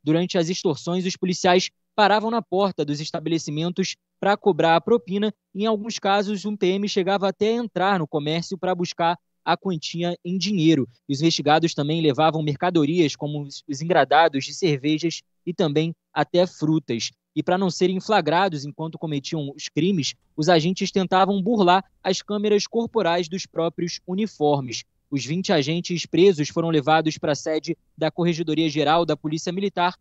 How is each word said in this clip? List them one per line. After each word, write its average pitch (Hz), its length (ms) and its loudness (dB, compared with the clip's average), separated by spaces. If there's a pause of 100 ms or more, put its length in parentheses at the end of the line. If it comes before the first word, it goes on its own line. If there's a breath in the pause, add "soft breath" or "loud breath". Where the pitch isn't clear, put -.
Durante 170 340 0
as 165 100 2
extorsões, 175 560 -2
os 185 120 -4
policiais 185 520 2 (280)
paravam 208 340 4
na 233 100 0
porta 185 440 0
dos 147 160 -4
estabelecimentos 160 960 -4 (240)
pra 202 160 2
cobrar 165 400 4
a 165 40 4
propina. 208 540 0 (180)
Em 202 140 -2
alguns 220 320 -2
casos, 202 460 0
um 214 120 -4
P 185 120 2
M 202 200 0
chegava 190 400 0
até 208 200 0
a 226 80 0
entrar 202 420 0
no 156 80 -2
comércio 160 500 -4
pra 180 160 -2
buscar 175 460 -2 (260)
a 165 120 2
quantia 175 680 -4
em 185 140 -4
dinheiro. 160 500 2 (200 soft breath)
E 143 40 -4
os 135 80 -4
investigados 160 540 2
também 156 260 -2
levavam 156 400 2
mercadorias, 156 760 0
como 147 260 -6
os, - 260 -14
os 139 120 -8
engradados 151 640 2
de 147 100 -12
cervejas 156 680 -2 (220)
e 180 80 -6
também 160 400 0 (220)
até 175 320 2
frutas. 151 640 -2 (260)
E 151 60 -2
pra 180 140 0
não 190 140 0
serem 185 300 0
flagrados 170 640 0
enquanto 156 340 -10
cometiam 147 560 -6
os - 140 -14
crimes, 170 460 0 (220)
os 156 120 0
agentes 180 420 2
tentavam 190 500 2
burlar 190 440 2 (180)
as - 180 -2
câmeras 208 460 0
corporais 180 640 -2
dos 180 180 -8
próprios 170 600 -4
uniformes. 147 760 -2 (240)
Os 135 160 -4
vinte 180 280 -2
agentes 160 520 -2
presos 160 440 4
foram 165 200 -2
levados 156 480 2
pra 151 200 -2
sede 160 400 -4 (200)
da 156 140 -2
Corregedoria 160 580 0
Geral 151 380 2
da 156 100 0
Polícia 160 360 -6
Militar 180 480 -2